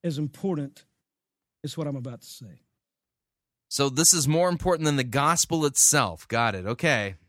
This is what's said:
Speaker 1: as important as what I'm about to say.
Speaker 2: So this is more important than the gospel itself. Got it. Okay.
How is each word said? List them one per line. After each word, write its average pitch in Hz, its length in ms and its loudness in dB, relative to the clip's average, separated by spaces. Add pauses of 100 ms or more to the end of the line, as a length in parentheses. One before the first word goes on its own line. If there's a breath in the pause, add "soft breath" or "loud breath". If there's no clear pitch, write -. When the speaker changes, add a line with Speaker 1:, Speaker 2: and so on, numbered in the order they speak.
Speaker 1:
as 160 140 -2
important 151 680 -6 (760)
as 151 140 -10
what 151 100 -4
I'm 143 80 -4
about 123 260 -10
to - 60 -20
say. 92 340 -20 (1040)
Speaker 2:
So 139 220 0
this 143 240 4
is 151 140 2
more 165 200 2
important 170 380 0
than 147 100 2
the 135 80 0
gospel 151 640 0
itself. 127 640 2
Got 113 280 0
it. 92 100 -8
Okay. 110 500 -2 (120)